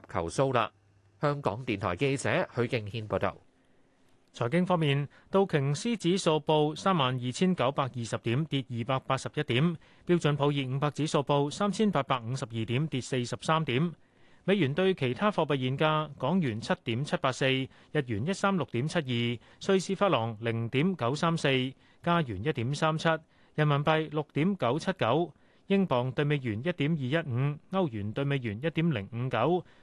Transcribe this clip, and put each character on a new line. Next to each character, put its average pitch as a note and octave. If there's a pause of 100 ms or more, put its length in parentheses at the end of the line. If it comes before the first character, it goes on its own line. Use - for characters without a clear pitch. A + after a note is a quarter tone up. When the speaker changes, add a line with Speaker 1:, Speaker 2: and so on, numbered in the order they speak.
(100)
Speaker 1:
球 E2+
騷 C3+
啦。 A2+ (500)
香 D3
港 A#2+
電 A2
台 F#2+
記 C#3
者 C3
許 A#2+
敬 G#2+
軒 G#2+
報 G2
道。 F#2+ (960)
Speaker 2:
財 A#2
經 F3
方 F3+
面， C#3+ (220)
道 G3
瓊 D3
斯 A#3
指 F3
數 D#3
報 D3+
三 F#3
萬 B2+
二 B2
千 F#3
九 B2+
百 C#3+
二 B2
十 A2+
點， A#2+
跌 C3+
二 A#2
百 C3+
八 C3
十 B2+
一 D3+
點； C#3+ (320)
標 F3
準 D3
普 C#3+
爾 C#3
五 C#3
百 C#3+
指 C3+
數 D#3
報 C#3+
三 G3+
千 G#3+
八 D3
百 C3
五 A#2
十 C3+
二 A2+
點， C3
跌 C3+
四 B2
十 A#2
三 D#3+
點。 D3+ (520)
美 F#3+
元 D3
對 F#3
其 B2+
他 G#3
貨 F3
幣 C#3+
現 B2+
價： D#3
港 D#3+
元 A#2
七 - (100)
點 B2
七 -
八 C3
四， C#3+
日 C3 (400)
元 B2
一 F#3+
三 G3
六 C#3+
點 B2
七 E3+
二， A#2+
瑞 F#3+
士 F#3+
法 G3+
郎 A#2
零 A#2
點 E3
九 A#2+
三 E3
四， D#3 (540)
加 E3+
元 G#2
一 D3+
點 B2+
三 D#3+
七， D#3+ (460)
人 D3+
民 D3
幣 D#3
六 D3+
點 F#3
九 C3
七 F#3
九， D3 (360)
英 G3
鎊 B2+
對 D3+
美 D3
元 A#2
一 F3
點 D3
二 E3+
一 C3+ (100)
五， C#3 (140)
歐 F#3
元 G#2+
對 C#3
美 C#3+
元 A2+
一 E3
點 D#3+
零 G2+
五 B2
九， C#3+ (200)